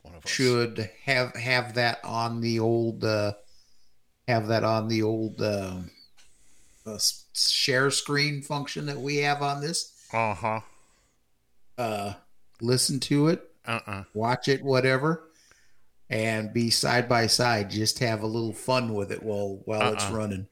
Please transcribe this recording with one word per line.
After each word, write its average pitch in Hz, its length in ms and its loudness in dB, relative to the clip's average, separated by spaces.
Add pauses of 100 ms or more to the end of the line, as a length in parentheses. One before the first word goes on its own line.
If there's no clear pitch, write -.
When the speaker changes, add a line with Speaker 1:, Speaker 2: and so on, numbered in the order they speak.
Speaker 1:
One - 140 -20
of - 100 -20
us. - 60 -6
Speaker 2:
should 117 600 0 (140)
have, 127 320 0
have 117 380 0
that 120 280 2
on 117 380 -2
the 117 180 0
old, 113 460 0
uh, 104 300 2 (920)
have 113 220 2
that 110 160 2
on 110 240 2
the 113 140 2
old, 110 400 -2
um, 95 480 -4 (960)
uh, 107 80 -10
s-, - 400 -2
share 135 560 2
screen 143 500 0
function 147 460 -6
that 139 120 -6
we 143 200 -2
have 143 240 2
on 143 180 -2
this. - 540 -6
Speaker 1:
Uh-huh. 110 460 0 (1160)
Speaker 2:
Uh, 104 380 -4 (480)
listen 123 380 2
to 147 280 4
it. 170 140 2 (240)
Speaker 1:
Uh-uh. 104 380 -6 (100)
Speaker 2:
Watch 117 340 0
it, 135 160 2
whatever. 131 600 2 (840)
And 110 460 -2
be 117 160 2
side 123 380 2
by 117 180 4
side. 113 420 2
Just 107 300 0
have 113 240 0
a 110 40 -4
little 110 260 -2
fun 120 420 0
with 101 180 -2
it 98 120 -6
while, 101 400 -4
while 110 280 0
it's 104 120 -2
Speaker 1:
Uh-uh. 101 120 -2
Speaker 2:
running. 101 340 -4